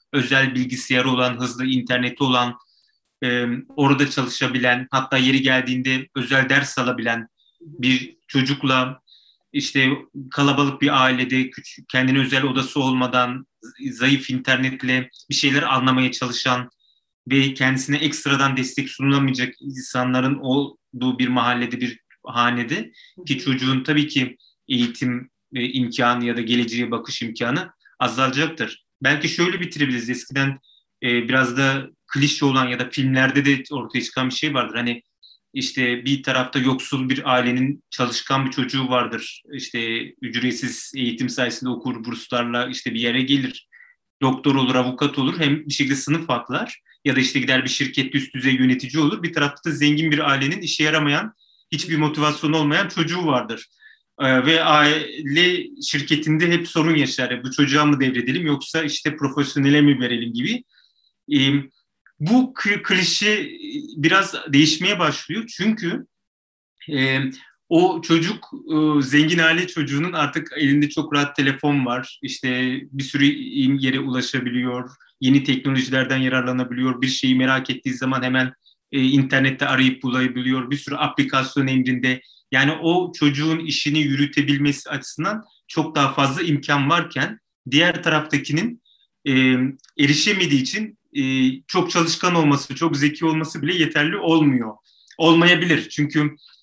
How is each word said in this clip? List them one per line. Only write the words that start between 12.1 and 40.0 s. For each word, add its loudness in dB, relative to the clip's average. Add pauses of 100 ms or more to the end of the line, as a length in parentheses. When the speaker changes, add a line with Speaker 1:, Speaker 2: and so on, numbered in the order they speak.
Speaker 1:
özel 0
odası -2
olmadan, 0 (440)
zayıf 0
internetle 0 (200)
bir -4
şeyler 2
anlamaya 2
çalışan -2 (580)
ve 2
kendisine 0
ekstradan 0
destek -4
sunulamayacak 0
insanların -2
olduğu -2
bir 0
mahallede, 0
bir -6 (240)
hanede -2 (340)
ki -2
Speaker 2:
Hı -4
hı. -10
Speaker 1:
çocuğun 0
tabii 0
ki -2 (320)
eğitim, -2 (240)
e, -4
imkanı 0
ya -2
da -4
geleceğe -2
bakış -6
imkanı -4 (280)
azalacaktır. -2 (180)
Belki 2
şöyle -2
bitirebiliriz. -2
Eskiden, -4 (440)
e, 0
biraz 2
da 0 (160)
klişe 0
olan 2
ya -4
da -6
filmlerde 2
de 2
ortaya -6
çıkan -2
bir -4
şey -4
vardır. -2
Hani -4 (520)
işte -2
bir 0
tarafta 0
yoksul -2
bir 0
ailenin 0
çalışkan -2
bir -4
çocuğu -2
vardır. -4 (100)
İşte -6 (120)